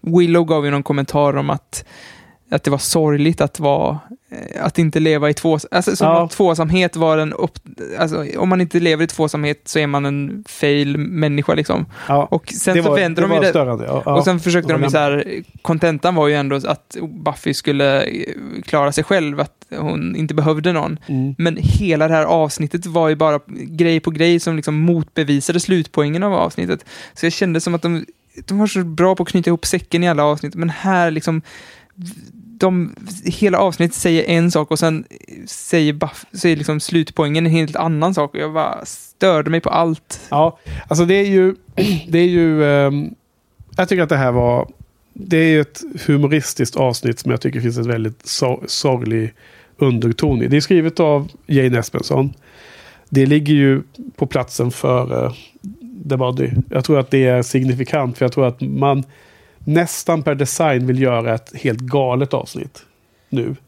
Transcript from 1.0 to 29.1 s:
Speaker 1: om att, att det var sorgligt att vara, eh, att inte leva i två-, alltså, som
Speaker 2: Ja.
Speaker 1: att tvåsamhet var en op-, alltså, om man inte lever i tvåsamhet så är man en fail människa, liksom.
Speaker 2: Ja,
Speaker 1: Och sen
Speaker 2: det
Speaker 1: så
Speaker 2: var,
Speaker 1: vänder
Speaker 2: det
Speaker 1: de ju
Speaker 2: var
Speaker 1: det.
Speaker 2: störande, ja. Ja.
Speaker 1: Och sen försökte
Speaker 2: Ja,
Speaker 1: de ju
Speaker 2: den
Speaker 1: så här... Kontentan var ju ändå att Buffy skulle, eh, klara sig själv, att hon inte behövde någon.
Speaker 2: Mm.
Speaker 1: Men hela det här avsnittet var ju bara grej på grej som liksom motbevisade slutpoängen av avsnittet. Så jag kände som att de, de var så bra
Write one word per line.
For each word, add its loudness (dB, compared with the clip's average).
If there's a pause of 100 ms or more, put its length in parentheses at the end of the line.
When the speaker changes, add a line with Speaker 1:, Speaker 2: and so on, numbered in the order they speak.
Speaker 1:
om -2
att, -8 (640)
att -2
det 0
var 0
sorgligt 0
att -2
vara, 0 (320)
eh, -12
att -2
inte 2
leva 2
i 2
två-, 0 (120)
alltså, 0
som 2
Speaker 2:
Ja. 4
Speaker 1:
att -6
tvåsamhet 2
var 2
en -2
op-, -4 (400)
alltså, -2 (100)
om 0
man 2
inte 0
lever 2
i -2
tvåsamhet -2
så -2
är 2
man 0
en -4
fail 0
människa, 0
liksom. -2 (220)
Speaker 2:
Ja, 2
Speaker 1:
Och -4
sen 0
Speaker 2:
det 4
Speaker 1:
så 2
Speaker 2:
var, 2
Speaker 1:
vänder 0
Speaker 2:
det 0
Speaker 1:
de 2
ju 4
Speaker 2:
var 2
Speaker 1:
det. 4
Speaker 2:
störande, 0
ja. -4
Ja. 0
Speaker 1:
Och 2
sen 0
försökte 0
Speaker 2:
Ja, 2
Speaker 1:
de 0
ju 2
Speaker 2:
den 0
Speaker 1:
så 2
här... -2 (200)
Kontentan 0
var 4
ju 2
ändå -2
att -6 (280)
Buffy -4
skulle, 0
eh, -6 (300)
klara 0
sig -2
själv, 0
att -4 (260)
hon -4
inte -4
behövde 2
någon. -4
Speaker 2:
Mm. -2
Speaker 1:
Men 0
hela 2
det 2
här 4
avsnittet -2
var 2
ju 2
bara 2 (160)
grej 0
på -4
grej 2
som -2
liksom -4
motbevisade 0
slutpoängen 0
av 0
avsnittet. -2 (300)
Så -4
jag 0
kände -2
som -2
att -4
de, -2 (420)
de -2
var 2
så -2
bra 2